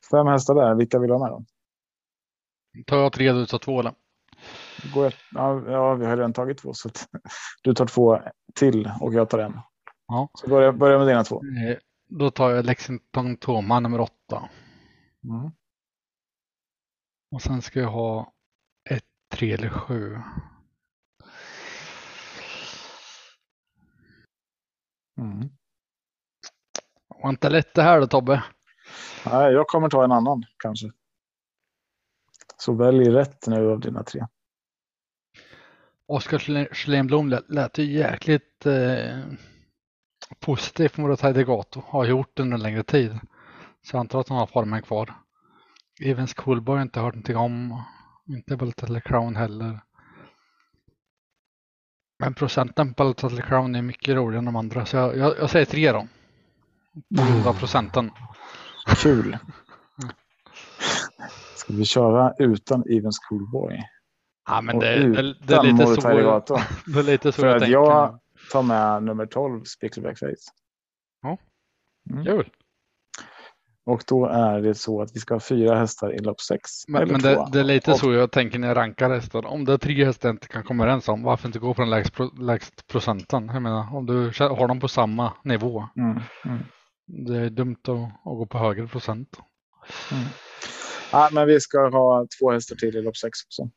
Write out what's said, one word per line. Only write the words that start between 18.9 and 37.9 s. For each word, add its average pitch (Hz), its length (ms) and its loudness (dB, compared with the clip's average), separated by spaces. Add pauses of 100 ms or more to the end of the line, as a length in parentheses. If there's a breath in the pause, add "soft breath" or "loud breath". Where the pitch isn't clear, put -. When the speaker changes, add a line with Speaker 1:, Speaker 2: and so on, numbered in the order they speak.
Speaker 2:
tre 110 220 -4
eller 107 160 -6
sju. 107 480 -8 (4000 loud breath)
Speaker 1:
Mm. 110 300 -10 (1700)
Speaker 2:
Var 135 60 -2
inte 135 200 -2
lätt 156 240 0
det 170 100 2
här 165 160 8
då, 135 80 2
Tobbe? 131 360 0 (840 loud breath)
Speaker 1:
Nej, 131 280 4
jag 151 140 4
kommer 160 220 2
ta 135 140 4
en 127 80 4
annan, 123 320 2 (140)
kanske. 110 300 -8 (1700)
Så - 160 -4
välj 123 360 6
rätt 139 380 2
nu 110 240 2
av 107 80 -2
dina - 240 -8
tre. 117 240 -10 (1800 soft breath)
Speaker 2:
Oskar 147 300 -2
Schle-, 143 360 -4
Schlemblom 143 560 0
lät, 123 200 -2
lät - 280 -4
ju 156 60 0
jäkligt, 147 840 -2